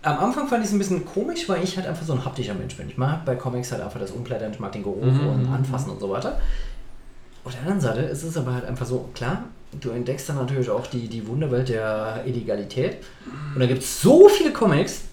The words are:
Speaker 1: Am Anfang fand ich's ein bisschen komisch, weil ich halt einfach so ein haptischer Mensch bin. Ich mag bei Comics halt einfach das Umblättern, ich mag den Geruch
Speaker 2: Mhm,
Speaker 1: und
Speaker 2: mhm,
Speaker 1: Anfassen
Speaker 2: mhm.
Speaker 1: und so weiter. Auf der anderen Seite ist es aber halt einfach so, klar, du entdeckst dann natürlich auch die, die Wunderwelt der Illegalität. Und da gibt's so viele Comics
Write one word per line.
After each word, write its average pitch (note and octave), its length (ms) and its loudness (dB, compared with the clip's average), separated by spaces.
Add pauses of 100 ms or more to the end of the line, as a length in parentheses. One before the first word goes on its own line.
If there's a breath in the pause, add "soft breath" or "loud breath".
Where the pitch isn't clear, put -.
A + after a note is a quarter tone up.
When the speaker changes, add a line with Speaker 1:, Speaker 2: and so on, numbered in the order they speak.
Speaker 1:
Am D3 180 0
Anfang C4 280 0
fand A3+ 180 2
ich's G3 80 0
ein G#3 60 4
bisschen F3+ 260 0
komisch, C#4+ 440 -4
weil F3 160 0
ich F#3 120 -2
halt F3+ 120 -4
einfach D#3+ 180 -6
so D#3+ 60 -2
ein B2 120 0
haptischer C3 300 -4
Mensch C3 220 -8
bin. - 120 -12
Ich - 80 -10
mag D3 280 0
bei C3 100 0
Comics B2 380 -6
halt A#2 100 -6
einfach G#2 160 -8
das G2 140 -6
Umblättern, A2 400 -6
ich - 80 -10
mag G2 100 -6
den G2+ 140 -8
Geruch G2 200 -4
Speaker 2:
Mhm, C#3 240 4
Speaker 1:
und C3 200 0
Speaker 2:
mhm, C3 40 0
Speaker 1:
Anfassen C3 360 -2
Speaker 2:
mhm. F#2+ 60 -8
Speaker 1:
und G2 60 -10
so G2+ 80 -4
weiter. G#2+ 320 -2 (1040 loud breath)
Auf B2+ 80 -10
der B2 100 -10
anderen F#3 180 0
Seite A#2+ 220 0
ist C#3 200 -4
es E3 140 -6
aber B2+ 180 -2
halt B2 100 -6
einfach B2 220 -6
so, B2 260 -4
klar, F3 300 -4 (380)
du B2 100 -6
entdeckst B2 380 -6
dann D3 80 -2
natürlich B2+ 340 -2
auch - 160 -2
die, A#2 220 -6
die A2 180 -8
Wunderwelt B2+ 420 0
der A2 560 -2
Illegalität. A#2 760 -4 (560 loud breath)
Und C3 60 0
da B2+ 60 4
gibt's - 340 -2
so E4+ 280 12
viele G4 240 6
Comics F3+ 500 2 (100)